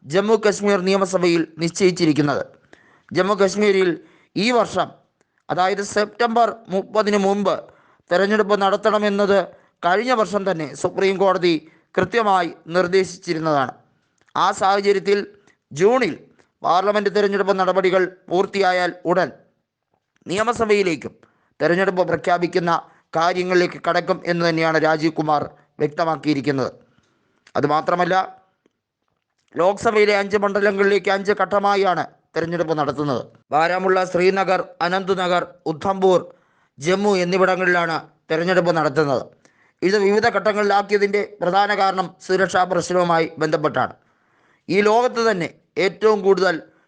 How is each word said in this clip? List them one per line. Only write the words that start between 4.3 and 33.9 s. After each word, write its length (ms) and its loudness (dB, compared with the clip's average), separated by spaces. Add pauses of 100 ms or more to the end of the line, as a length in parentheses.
ഈ 20 2 (120)
വർഷം, 300 -2 (640)
അതായത് 320 -2 (100)
സെപ്റ്റംബർ 540 0 (260)
മുപ്പതിന് 520 0
മുമ്പ് 280 0 (560)
തെരഞ്ഞെടുപ്പ് 520 2
നടത്തണമെന്നത് 760 0 (480)
കഴിഞ്ഞ 340 2
വർഷം 280 -2
തന്നെ 180 -4 (140)
സുപ്രീം 420 0
കോടതി 320 2 (420)
കൃത്യമായി 520 0 (260)
നിർദ്ദേശിച്ചിരുന്നതാണ്. 960 -2 (600)
ആ 120 0 (140)
സാഹചര്യത്തിൽ 580 2 (600)
ജൂണിൽ 360 2 (500)
പാർലമെന്റ് 500 0
തെരഞ്ഞെടുപ്പ് 460 0
നടപടികൾ 420 2 (280)
പൂർത്തിയായാൽ 600 0 (200)
ഉടൻ 180 2 (1000)
നിയമസഭയിലേക്കും 840 -2 (480)
തെരഞ്ഞെടുപ്പ് 500 0
പ്രഖ്യാപിക്കുന്ന 600 -2 (440)
കാര്യങ്ങളിലേക്ക് 720 0
കടക്കും 320 -2 (120)
എന്ന് 180 -2
തന്നെയാണ് 380 0
രാജീവ് 320 0
കുമാർ 240 0 (380)
വ്യക്തമാക്കിയിരിക്കുന്നത്. 920 -2 (880)
അതുമാത്രമല്ല, 560 0 (1500)
ലോക്സഭയിലെ 600 2
അഞ്ച് 220 -2
മണ്ഡലങ്ങളിലേക്ക് 720 0
അഞ്ച് 240 -2
ഘട്ടമായാണ് 640 0 (300)
തെരഞ്ഞെടുപ്പ് 460 -2
നടത്തുന്നത്. 420 -2 (300)
ബാരാമുള്ള, 460 2 (140)